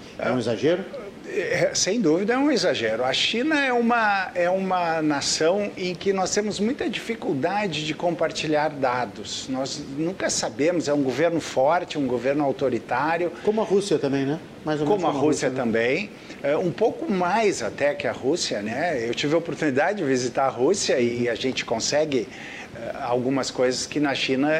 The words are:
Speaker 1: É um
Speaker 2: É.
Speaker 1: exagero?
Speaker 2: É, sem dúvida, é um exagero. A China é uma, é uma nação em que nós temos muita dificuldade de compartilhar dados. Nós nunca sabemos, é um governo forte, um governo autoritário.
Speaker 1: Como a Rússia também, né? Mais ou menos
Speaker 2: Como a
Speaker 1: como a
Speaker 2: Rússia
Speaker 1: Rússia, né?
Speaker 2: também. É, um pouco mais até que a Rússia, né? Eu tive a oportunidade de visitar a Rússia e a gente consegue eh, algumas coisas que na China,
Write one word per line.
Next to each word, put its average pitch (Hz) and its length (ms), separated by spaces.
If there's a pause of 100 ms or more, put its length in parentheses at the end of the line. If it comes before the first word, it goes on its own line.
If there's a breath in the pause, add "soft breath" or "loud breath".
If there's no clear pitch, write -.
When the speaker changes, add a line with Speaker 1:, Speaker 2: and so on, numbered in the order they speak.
(200 loud breath)
Speaker 1:
É - 100
um 123 60
Speaker 2:
É. - 20
Speaker 1:
exagero? 127 460 (420)
Speaker 2:
É, 175 480
sem 214 260
dúvida, 190 340
é 262 40
um 285 120
exagero. 120 520
A 127 100
China 285 520
é 262 80
uma, 226 600
é 175 140
uma 180 520
nação 160 760
em 180 180
que 190 180
nós 185 200
temos 208 280
muita 269 280
dificuldade 190 960
de 156 100
compartilhar 156 720
dados. 123 800
Nós 135 340 (140)
nunca 180 320
sabemos, 147 580
é 143 60
um 147 100
governo 147 380
forte, 156 580
um 143 80
governo 127 380
autoritário. 139 880 (100)
Speaker 1:
Como 214 200
a - 20
Rússia 185 340
também, 139 280
né? 147 120 (260)
Mais 151 160
ou 151 60
menos 196 140
Speaker 2:
Como 165 80
a 143 40
Speaker 1:
como 139 120
a - 20
Speaker 2:
Rússia 143 220
Speaker 1:
Rússia, - 20
né? 127 60
Speaker 2:
também. 123 540 (320 loud breath)
É, 143 160
um 175 120
pouco 254 400
mais 185 520
até 127 320
que - 120
a 117 60
Rússia, 123 480
né? 120 480
Eu 117 60
tive 147 200
a 170 40
oportunidade 156 600
de 180 60
visitar 131 400
a 135 60
Rússia 151 500
e 120 280
a 117 60
gente 127 300
consegue 135 640 (480 loud breath)
eh, 117 160 (100)
algumas 123 480
coisas 127 360
que - 140
na 143 140
China, 131 460